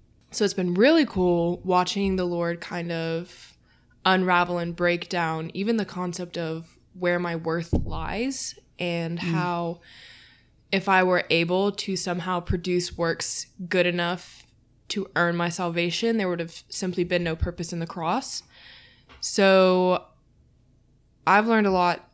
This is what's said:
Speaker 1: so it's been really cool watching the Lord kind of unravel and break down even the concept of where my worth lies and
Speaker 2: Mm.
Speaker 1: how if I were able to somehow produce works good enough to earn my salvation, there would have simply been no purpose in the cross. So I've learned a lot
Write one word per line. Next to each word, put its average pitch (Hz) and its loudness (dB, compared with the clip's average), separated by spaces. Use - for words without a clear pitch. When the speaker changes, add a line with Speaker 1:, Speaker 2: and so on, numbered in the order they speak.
Speaker 1:
so - 0
it's 190 0
been 180 -2
really 277 6
cool 175 0
watching 185 2
the 185 0
Lord 170 -4
kind 170 -8
of 165 -8
unravel 180 2
and 170 -4
break 175 0
down 165 -2
even 208 -2
the 208 0
concept 180 -8
of 165 -6
where 175 0
my 175 -4
worth 165 -4
lies 185 -4
and 170 -4
Speaker 2:
Mm. - -10
Speaker 1:
how 170 -2
if 190 -2
I 185 4
were 180 2
able 180 2
to 196 -6
somehow 180 -4
produce 175 -2
works - -4
good 175 2
enough 175 -4
to 196 -6
earn 170 2
my 170 0
salvation, 170 0
there 196 0
would 175 -2
have 170 -10
simply 185 -2
been 175 0
no 165 -2
purpose - -4
in 170 -4
the 165 -6
cross. 180 -4
So 185 4
I've 208 4
learned 220 4
a 196 2
lot 175 2